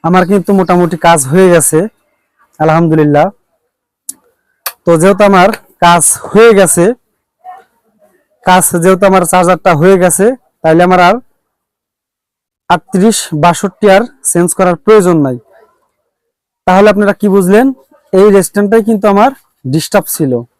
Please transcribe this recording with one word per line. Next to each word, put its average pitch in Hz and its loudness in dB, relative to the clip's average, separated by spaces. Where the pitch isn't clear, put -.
আমার 180 0
কিন্তু 196 -2
মোটামুটি 175 -2
কাজ 170 2
হয়ে 185 2
গেছে 156 0
আলহামদুলিল্লাহ। 156 0
তো 175 0
যেহেতু 196 2
আমার 190 2
কাজ 170 2
হয়ে 226 4
গেছে, 175 0
কাজ 185 2
যেহেতু 190 2
আমার 185 0
চার্জারটা 180 0
হয়ে 190 2
গেছে, 185 -2
তাইলে 160 2
আমার 180 2
আর 208 0
আটত্রিশ 185 -2
বাষট্টি 180 -2
আর 214 0
চেঞ্জ 175 -2
করার 180 -2
প্রয়োজন 180 2
নাই। 127 -8
তাহলে 190 2
আপনারা 202 -2
কি 208 -2
বুঝলেন? 202 2
এই 190 4
রেজিস্ট্যান্সটাই 202 -2
কিন্তু 214 -2
আমার 220 2
ডিস্টার্ব 156 -4
ছিল। 139 -4